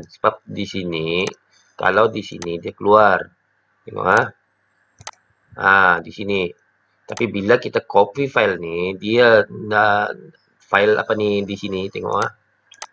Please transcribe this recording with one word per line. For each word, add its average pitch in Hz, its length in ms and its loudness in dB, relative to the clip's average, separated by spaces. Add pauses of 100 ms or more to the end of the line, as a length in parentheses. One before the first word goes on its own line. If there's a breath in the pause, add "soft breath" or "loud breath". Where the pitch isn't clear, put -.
Sebab - 420 -4
di 101 240 -10
sini, 87 560 -4 (560 soft breath)
kalau 107 320 2
di 107 140 -8
sini 85 340 -10
dia 98 160 -12
keluar. 101 480 4 (640)
Tengok, 52 160 -10
ah. 107 240 2 (1300)
Ah, 95 480 4
di - 80 -16
sini. 98 400 -4 (560)
Tapi 107 240 -4
bila 101 240 2
kita - 320 -6
copy 131 400 2
file 101 320 0
ni, 87 400 -6
dia 110 480 4
nak 104 640 -2 (480)
file 104 400 2
apa - 160 -2
ni 104 320 -2
di 101 80 -8
sini, 95 320 -6
tengok, 98 320 -6
ah. 113 120 -4 (600)